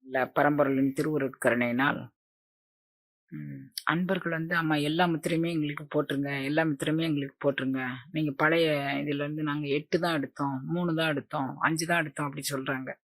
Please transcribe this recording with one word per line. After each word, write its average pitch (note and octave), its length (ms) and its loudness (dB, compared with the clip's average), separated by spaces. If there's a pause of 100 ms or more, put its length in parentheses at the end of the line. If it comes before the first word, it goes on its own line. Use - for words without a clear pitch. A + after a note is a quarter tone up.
(100)
இல்ல, C3 240 0
பரம்பொருளின் C#3 640 4
திருவருட்கருணையினால், C3 1080 0 (1200)
ம், C#3+ 360 -12 (180)
அன்பர்கள் F3 480 0
வந்து, E3 220 -2
"அம்மா, D#3+ 200 2
எல்லா D3+ 300 2
முத்திரையுமே E3 460 0
எங்களுக்கு D3+ 380 -4
போட்டுருங்க, C#3 560 -2
எல்லா D3+ 180 2
முத்திரையுமே D#3 400 0
எங்களுக்கு C#3+ 480 0
போட்டுருங்க. C3 360 -2 (240)
நீங்க D#3 260 0
பழைய D#3 580 2
இதுல C#3+ 200 -2
இருந்து D3 280 -4
நாங்க D3 240 -2
எட்டு D3 320 0
தான் E3+ 160 2
எடுத்தோம், C#3 500 -4
மூணு E3+ 300 0
தான் D#3+ 140 0
எடுத்தோம், C#3+ 500 -4
அஞ்சு D#3+ 280 0
தான் E3+ 140 2
எடுத்தோம்," D3+ 260 -4
அப்படி C#3+ 160 -8 (100)
சொல்றாங்க. C3+ 520 -4